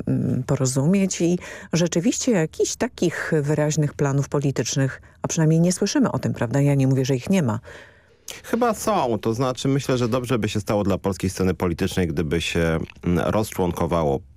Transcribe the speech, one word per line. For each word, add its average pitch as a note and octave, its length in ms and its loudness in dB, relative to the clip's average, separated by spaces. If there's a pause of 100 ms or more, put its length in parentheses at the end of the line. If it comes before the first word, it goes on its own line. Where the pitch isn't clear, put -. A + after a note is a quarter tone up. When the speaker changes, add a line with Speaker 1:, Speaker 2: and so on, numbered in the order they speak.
Speaker 1:
mm, B2 360 0
porozumieć”, C#3 800 0
i F3 180 2 (340)
rzeczywiście F3 580 0
jakichś F#3 440 0
takich - 560 -2 (100)
wyraźnych D3+ 520 0
planów C#3 360 0
politycznych, C3+ 720 -2 (200)
a - 60 -6
przynajmniej D#3+ 320 4
nie E3+ 120 4
słyszymy G#3 400 0
o C3+ 80 -4
tym, A#2+ 140 -2
prawda? B2 280 0
Ja C#3+ 140 4
nie C3+ 120 4
mówię, C3+ 180 2
że C3+ 100 2
ich B2 140 -4
nie F#3+ 140 4
ma. A2+ 160 0 (840)
Speaker 2:
Chyba A#3 300 0
są, D3+ 480 0
to A2+ 120 0
znaczy C3 340 -2
myślę, C3+ 300 2
że A#2+ 100 2
dobrze B2 320 0
by G#2 100 0
się G#2+ 100 -2
stało G#2 240 0
dla F#2+ 140 2
polskiej G2 320 -2
sceny F#2 240 0
politycznej, F2+ 540 -2
gdyby D#2+ 340 0
się, E2 380 0 (240)
mm, F2 220 2
rozczłonkowało E2+ 960 0 (180)